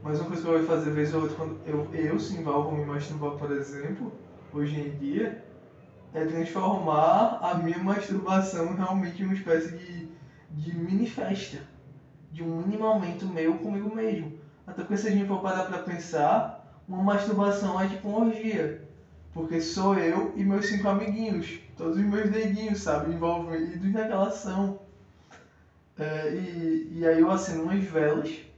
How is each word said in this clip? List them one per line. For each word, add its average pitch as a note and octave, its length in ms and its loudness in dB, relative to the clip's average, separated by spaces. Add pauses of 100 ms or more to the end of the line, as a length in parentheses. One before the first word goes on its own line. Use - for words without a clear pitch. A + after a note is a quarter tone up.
mas D3+ 160 -2
uma E3 80 -4
coisa F3 140 -4
que E3 80 -4
eu - 20 6
gosto D#3+ 120 6
de D#3+ 40 0
fazer D3+ 240 2
vez D3+ 220 0
ou D#3+ 80 2
outra, D3+ 160 -2
quando - 280 -6
eu, D3+ 280 -2
eu, D#3+ 260 0
Simval, D3+ 440 0
vou D#3 100 -2
me D3 100 -2
masturbar, C#3+ 540 -4
por C#3+ 160 -4
exemplo, C#3+ 580 -6 (400)
hoje D3 300 -2
em C#3+ 160 -6
dia, D3 480 -2 (680)
é D#3+ 120 0
transformar E3 1160 4
a F3 140 0
minha E3 220 0
masturbação F#3+ 960 0
realmente F#3 480 -2
em F#3+ 40 -2
uma F#3+ 80 0
espécie E3 440 0
de, E3 320 -10 (400)
de D#3 260 -6
mini F#3+ 320 0
festa, G3 520 -6 (720)
de D#3+ 100 -10
um E3 200 -4
mini G3+ 160 0
momento F#3+ 500 0
meu E3 320 2
comigo G#3 340 -4
mesmo. G3+ 460 -2 (260)
Até - 160 -10
porque G3+ 160 -2
se G#3+ 120 0
a - 20 2
gente G3 160 4
for F#3+ 140 0
parar F#3+ 240 0
pra F3+ 140 -4
pensar, D#3+ 840 0 (220)
uma F#3 160 -2
masturbação G3+ 760 2
é G3 80 2
tipo G3 200 -4
uma A3 180 2
orgia, G#3+ 640 -2 (460)
porque E3 280 -2
sou F#3+ 340 2
eu F3 400 2
e G3+ 100 -2
meus G3 200 2
cinco G3+ 220 2
amiguinhos, G3+ 720 0 (160)
todos E3 220 -2
os G3+ 60 4
meus G#3 280 2
dedinhos, G#3 480 0
sabe, D#3 340 0
envolvidos E3+ 800 -2
naquela A3 380 0
ação. G3 500 -4 (1200)
É, D#3 340 -2
e, E3 680 -2
e E3 60 2
aí E3 140 8
eu E3 100 8
acendo E3 340 0
umas F#3+ 200 2
velas D#3+ 560 2 (180)